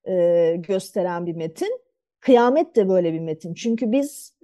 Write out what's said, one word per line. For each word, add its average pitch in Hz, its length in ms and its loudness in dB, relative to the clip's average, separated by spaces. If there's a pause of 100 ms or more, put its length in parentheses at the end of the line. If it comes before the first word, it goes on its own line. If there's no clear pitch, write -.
e, 170 480 2
gösteren 180 720 -4
bir 170 80 -6
metin. 240 460 -6 (400)
Kıyamet 262 560 4
de 196 120 2
böyle 175 240 2
bir 160 80 -6
metin. 165 340 -8
Çünkü 226 380 -4
biz, - 520 -4